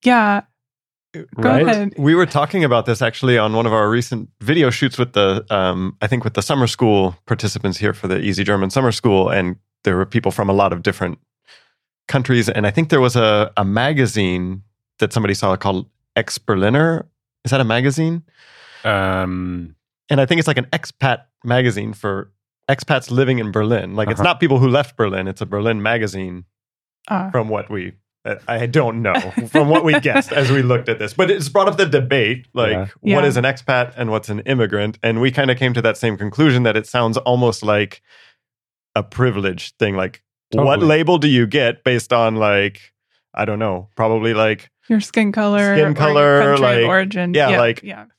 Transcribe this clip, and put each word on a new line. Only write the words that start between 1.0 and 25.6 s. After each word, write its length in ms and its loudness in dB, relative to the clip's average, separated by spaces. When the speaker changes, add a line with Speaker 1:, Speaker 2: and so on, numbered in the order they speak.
Speaker 1:
Go 100 -16
Speaker 2:
Right? 280 4
Speaker 1:
ahead. 300 0
Speaker 3:
We 180 2
were 120 4
talking 360 0
about 220 2
this 160 -2
actually 380 2
on 160 2
one 100 2
of 80 0
our 160 2
recent 400 -2
video 260 2
shoots 300 -2
with 160 -4
the, 340 2
um, 540 -2
I 60 -4
think 160 -2
with 100 -4
the 80 -2
summer 240 0
school 500 0
participants 520 -4
here 160 -2
for 120 -12
the 140 -2
Easy 240 -2
German 240 0
Summer 240 0
School. 380 2
And 260 -2
there 120 0
were 80 0
people 260 -2
from 200 -2
a 20 2
lot 220 2
of 80 -10
different 360 -4
countries. 440 0
And 160 -2
I 40 2
think 200 -2
there 100 4
was 160 2
a, 400 2
a 80 0
magazine 1000 -2
that 140 -2
somebody 220 0
saw 220 0
called 300 -4
Ex 220 -4
Berliner. 680 0
Is 60 -4
that 100 0
a 40 2
magazine? 580 0
Speaker 2:
Um, 920 -2
Speaker 3:
And 100 2
I 60 2
think 120 0
it's, 100 0
like, 100 0
an 140 -4
expat 500 -4
magazine 480 0
for 380 -8
expats 400 -2
living 280 2
in 140 -6
Berlin. 440 -2
Like, 140 -2
it's 100 -4
Speaker 2:
Uh-huh. 100 2
Speaker 3:
not 100 -4
people 180 2
who 100 4
left 280 0
Berlin. 320 -2
It's 120 -10
a 60 -6
Berlin 360 -4